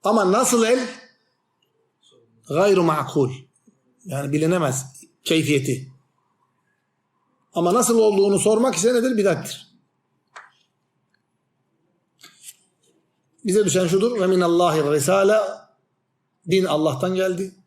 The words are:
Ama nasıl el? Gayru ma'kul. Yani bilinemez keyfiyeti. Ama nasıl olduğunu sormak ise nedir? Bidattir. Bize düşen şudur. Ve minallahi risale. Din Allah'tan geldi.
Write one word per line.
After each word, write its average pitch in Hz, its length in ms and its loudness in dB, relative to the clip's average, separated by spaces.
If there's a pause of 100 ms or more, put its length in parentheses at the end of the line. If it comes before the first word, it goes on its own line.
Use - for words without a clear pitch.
Ama 202 280 2
nasıl 240 320 2
el? 247 160 2 (1700)
Gayru 185 340 2
ma'kul. 147 480 0 (760)
Yani 143 260 -8
bilinemez 156 540 -2 (380)
keyfiyeti. 143 640 -2 (1700)
Ama 175 200 0
nasıl 233 260 2
olduğunu 196 400 2
sormak 220 360 0
ise 226 180 0
nedir? 240 240 0
Bidattir. - 500 -4 (3750)
Bize 208 200 2
düşen 180 220 0
şudur. 196 340 0
Ve 185 60 0
minallahi 170 640 2
risale. 190 460 2 (1120)
Din 185 140 2
Allah'tan 156 500 -2
geldi. 185 360 -4 (160)